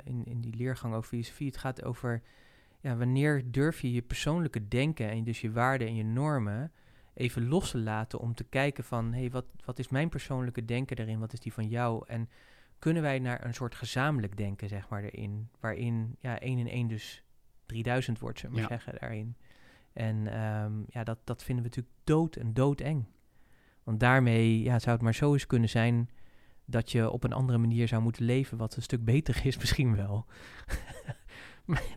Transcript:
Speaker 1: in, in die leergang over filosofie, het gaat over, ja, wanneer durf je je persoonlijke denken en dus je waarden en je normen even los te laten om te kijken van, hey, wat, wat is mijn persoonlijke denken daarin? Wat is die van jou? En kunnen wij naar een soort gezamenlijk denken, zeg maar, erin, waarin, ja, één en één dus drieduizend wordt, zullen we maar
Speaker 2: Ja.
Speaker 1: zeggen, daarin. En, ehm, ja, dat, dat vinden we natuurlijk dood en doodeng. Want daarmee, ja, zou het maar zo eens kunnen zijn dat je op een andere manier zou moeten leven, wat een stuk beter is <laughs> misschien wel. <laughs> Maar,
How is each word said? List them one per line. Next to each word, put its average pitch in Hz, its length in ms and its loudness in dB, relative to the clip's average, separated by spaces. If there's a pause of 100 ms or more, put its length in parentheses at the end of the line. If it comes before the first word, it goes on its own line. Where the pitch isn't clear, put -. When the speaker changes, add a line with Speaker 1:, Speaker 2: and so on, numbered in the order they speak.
Speaker 1:
in, 123 200 -6
in 120 160 -6
die 117 160 -6
leergang 120 380 -4
over 113 140 -4
filosofie, 120 380 -6
het 131 100 -6
gaat 131 280 -6
over, 117 380 -4 (580)
ja, 123 160 -2
wanneer 131 540 2
durf 139 300 2
je 123 120 -2
je 120 100 0
persoonlijke 147 640 -2
denken 123 420 0
en 113 140 -2
dus 117 160 -4
je 110 120 -2
waarden 123 360 2
en 113 60 -4
je 110 100 -2
normen 123 680 0 (420)
even 120 340 -2
los 170 220 2
te 127 80 -2
laten 110 400 -2
om 117 160 -4
te - 100 -8
kijken 139 400 0
van, 117 280 -2
hey, 123 180 -2
wat, 127 140 -4 (200)
wat 127 140 -8
is 127 100 -4
mijn 143 200 2
persoonlijke 127 560 -4
denken 123 320 -2
daarin? 110 220 -4
Wat 110 140 -4
is 120 80 -8
die - 120 -8
van 110 160 -2
jou? 117 380 0
En 113 220 -4 (500)
kunnen 165 240 2
wij 139 160 0
naar 127 260 -2
een 120 100 -4
soort 123 200 -6
gezamenlijk 123 600 0
denken, 101 320 -4
zeg 101 200 -8
maar, 101 160 -6
erin, 107 440 -8 (120)
waarin, 113 600 -2
ja, 120 200 -4
één 127 180 -2
en 120 100 0
één 120 200 -2
dus - 360 -8 (420)
drieduizend 120 520 0
wordt, 117 200 -8
zullen 120 160 -10
we 113 60 0
maar 113 100 -2
Speaker 2:
Ja. 120 60 -4
Speaker 1:
zeggen, - 240 -10
daarin. 113 360 -8 (560)
En, 110 340 -2
ehm, 107 460 -2 (140)
ja, 113 180 -6
dat, 113 200 -4
dat - 200 -6
vinden 123 200 0
we 120 60 -4
natuurlijk - 340 -8
dood 156 320 4
en 110 180 -2
doodeng. 139 500 2 (800)
Want 110 180 0
daarmee, 117 640 6
ja, 123 160 2
zou 120 160 4
het 120 100 0
maar 113 100 4
zo 147 180 4
eens 139 140 2
kunnen 117 220 4
zijn 120 420 4 (540)
dat 117 280 -2
je 113 180 4
op - 140 -2
een 123 80 2
andere 127 260 2
manier 117 300 4
zou 113 140 2
moeten 117 220 0
leven, 123 340 2
wat 110 180 -4
een 117 60 -6
stuk 117 220 -2
beter 120 420 4
is 131 120 2
<laughs> - 40 -6
misschien 120 340 4
wel. 101 300 -2 (400)
<laughs> - 1000 -10
Maar, 156 180 0 (140)